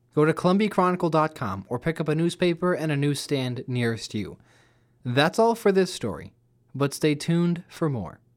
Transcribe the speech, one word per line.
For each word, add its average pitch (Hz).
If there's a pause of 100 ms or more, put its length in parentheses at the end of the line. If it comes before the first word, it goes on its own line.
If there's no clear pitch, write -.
(140)
go 151
to 156
columbia 196
chronicle 180
dot 156
com 95
or 120
pick 165
up 156
a 151
newspaper 170
and 156
a 143
newsstand 139
nearest 117
you. 98 (680)
That's 139
all 226
for 208
this 185
story, 95 (420)
but 139
stay 151
tuned 170
for 160
more. 110 (160)